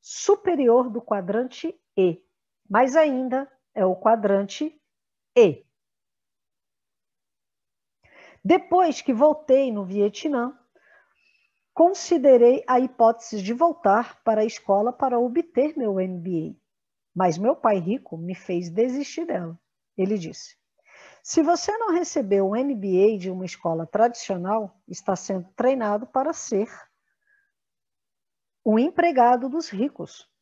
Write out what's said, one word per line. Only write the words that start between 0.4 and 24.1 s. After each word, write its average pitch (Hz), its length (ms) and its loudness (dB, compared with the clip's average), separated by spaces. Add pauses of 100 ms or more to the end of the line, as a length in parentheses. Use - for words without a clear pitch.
do 226 140 -8
quadrante 220 760 -6 (160)
E, 180 300 0 (440)
mas 254 280 2
ainda 262 540 0 (240)
é 190 100 0
o 185 100 2
quadrante 202 800 0 (640)
E. 190 300 4 (2750)
Depois 349 600 0
que 277 100 -4
voltei 269 580 2
no 208 140 -6
Vietnã, 214 760 -4 (1160)
considerei 277 920 4
a 254 140 2
hipótese 226 640 0
de 196 100 -6
voltar 240 680 0
para 220 180 0
a 214 60 0
escola 214 460 -2
para 247 260 -2
obter 269 580 -2
meu 208 240 -2
M 185 180 -6
B 165 380 -8
A. - 40 -20 (540)
Mas 175 220 2
meu 220 180 0
pai 214 240 0
rico 185 380 -6
me 170 180 -10
fez 175 360 -8
desistir 254 560 -4
dela. 175 320 -8 (380)
Ele 196 200 -2
disse, - 400 -12 (680)
"Se - 200 0
você 339 340 0
não 453 160 -2
recebeu 202 560 0
um 208 80 -2
M 269 180 -2
B 196 400 2
A 202 40 -8
de 185 120 -8
uma 185 140 -8
escola 165 420 -6
tradicional, 202 1000 -2